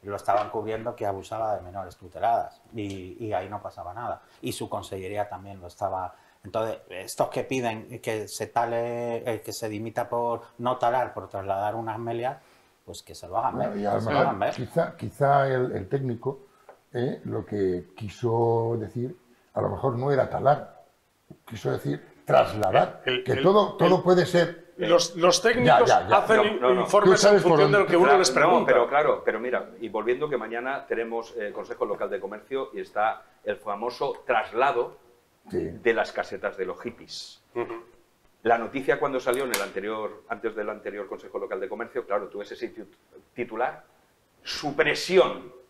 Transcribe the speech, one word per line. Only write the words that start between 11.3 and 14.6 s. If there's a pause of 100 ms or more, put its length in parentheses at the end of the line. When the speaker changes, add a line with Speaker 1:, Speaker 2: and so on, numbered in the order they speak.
Speaker 1:
unas
melias, (480)
pues
que
se
lo
hagan
Speaker 2:
Bueno,
Speaker 1:
ver,
Speaker 2:
y
a
lo
Speaker 1:
que
se
lo
Speaker 2:
mejor
Speaker 1:
hagan
ver.
Speaker 2:
quizá,